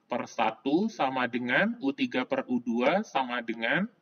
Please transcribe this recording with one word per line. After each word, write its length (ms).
per 240
satu 580
sama 380
dengan 560
U 100
tiga 380
per 160
U 160
dua 400
sama 400
dengan 480